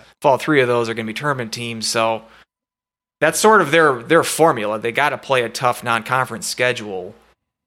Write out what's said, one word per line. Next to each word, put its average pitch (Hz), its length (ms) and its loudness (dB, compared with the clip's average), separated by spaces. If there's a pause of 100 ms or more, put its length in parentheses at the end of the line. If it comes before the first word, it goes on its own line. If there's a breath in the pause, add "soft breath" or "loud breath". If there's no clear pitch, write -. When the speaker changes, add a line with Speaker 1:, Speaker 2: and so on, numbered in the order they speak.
Speaker 1:
that. - 60 -20 (140 loud breath)
Speaker 2:
if - 60 -2
all 131 120 6
three 151 220 2
of 123 80 4
those 120 200 0
are 113 60 -6
gonna 113 120 -8
be 110 80 -8
tournament 131 380 -6
teams. 117 340 -8
So 113 380 -2 (960 loud breath)
that's 156 180 2
sort 214 240 6
of 143 80 -4
their, 147 320 4
their 151 220 4
formula. 113 540 0
They 113 140 -6
gotta 135 240 0
play 127 280 0
a 113 40 -6
tough 120 340 -2
non-conference 117 640 -2
schedule, 107 680 -4 (520)